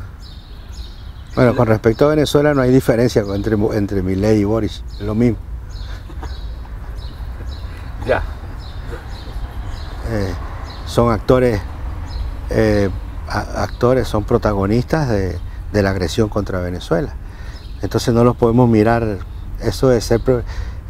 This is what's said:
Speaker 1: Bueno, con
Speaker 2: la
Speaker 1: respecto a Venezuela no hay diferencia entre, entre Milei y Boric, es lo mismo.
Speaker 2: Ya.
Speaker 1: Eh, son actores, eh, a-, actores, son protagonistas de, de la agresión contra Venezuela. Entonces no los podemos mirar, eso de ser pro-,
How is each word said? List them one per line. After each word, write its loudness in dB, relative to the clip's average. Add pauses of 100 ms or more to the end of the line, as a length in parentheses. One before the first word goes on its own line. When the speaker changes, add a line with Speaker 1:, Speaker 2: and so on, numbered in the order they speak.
(1300)
Speaker 1:
Bueno, 6
con 4
Speaker 2:
la 6
Speaker 1:
respecto 4
a 6
Venezuela 4
no 4
hay 4
diferencia 4 (120)
entre, 0 (220)
entre 0
Milei 4
y 4
Boric, 2
es -10
lo -4
mismo. 4 (2750)
Speaker 2:
Ya. 2 (1900)
Speaker 1:
Eh, -2 (520)
son 4
actores, 4 (920)
eh, 4 (380)
a-, -4
actores, 2
son 0
protagonistas 2
de, 0 (340)
de 4
la 2
agresión 0
contra -2
Venezuela. -2 (680)
Entonces 0
no 6
los 4
podemos 4
mirar, 4 (420)
eso 2
de 6
ser 2
pro-, 2 (480)